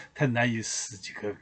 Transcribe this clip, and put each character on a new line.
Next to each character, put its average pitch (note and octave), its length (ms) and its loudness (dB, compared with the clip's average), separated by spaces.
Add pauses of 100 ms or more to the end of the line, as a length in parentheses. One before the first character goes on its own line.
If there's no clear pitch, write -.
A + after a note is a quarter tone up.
(140)
太 D3+ 120 4
难 A#2+ 240 4
以 A2+ 120 0
思， - 340 -4
这 - 240 -10
个， G#2 220 -2